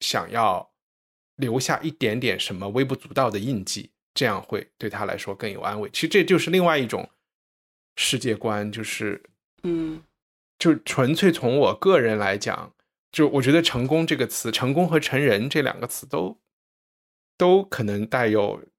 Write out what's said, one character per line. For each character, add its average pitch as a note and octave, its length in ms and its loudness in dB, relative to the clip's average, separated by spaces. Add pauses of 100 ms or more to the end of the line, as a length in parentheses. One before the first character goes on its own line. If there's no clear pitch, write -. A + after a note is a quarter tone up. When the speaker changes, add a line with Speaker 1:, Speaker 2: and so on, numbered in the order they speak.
Speaker 1:
想 - 300 -4
要 G#2 400 0 (680)
留 B2+ 240 -2
下 C#3 220 -2
一 D#3+ 80 -4
点 A#2+ 280 -2
点 A#2+ 220 -2
什 - 140 -8
么 F#2+ 160 -8
微 B2 140 0
不 C3 120 -4
足 - 160 -16
道 C3 180 0
的 G#2 80 -4
印 G#2 260 -4
记， - 260 -10 (240)
这 C3+ 120 0
样 G#2 140 -2
会 - 280 -8 (100)
对 A2+ 100 -8
他 G#2 160 -8
来 F#2+ 140 -4
说 G2+ 160 -10
更 G#2+ 160 -8
有 G2 100 -12
安 G#2 200 -6
慰。 G#2 120 -8
其 - 80 -6
实 D#3+ 80 0
这 F#3 160 4
就 F3+ 140 4
是 - 120 -2
另 F3+ 140 4
外 D#3+ 140 4
一 C3 80 0
种 - 220 -6 (880)
世 - 220 -2
界 A2+ 180 -2
观， G#2 340 -4
就 A2 140 -10
是， - 360 -6 (440)
Speaker 2:
嗯。 D#3+ 360 -4 (580)
Speaker 1:
就 D#3+ 180 4
纯 C3+ 380 0
粹 F3 180 4
从 B2+ 260 0
我 G2+ 160 4
个 F#3 260 4
人 A2+ 160 2
来 G2+ 220 0
讲， - 340 -8 (400)
就 D3+ 160 4
我 C#3 140 2
觉 C3+ 100 4
得 E3 100 6
“成 B2 240 0
功” D#3+ 200 0
这 D3+ 100 0
个 B2 100 0
词， - 240 -6
“成 B2 220 0
功” E3+ 160 2
和 D#3+ 100 4
“成 C3+ 220 0
人” A#2+ 280 2
这 D3 140 0
两 - 160 -4
个 A#2 80 -8
词 - 200 -12
都， F3 320 -6 (960)
都 F#3 260 6
可 D#3 220 -6
能 G2+ 220 -2
带 B2 200 0
有 G#2 340 2 (180)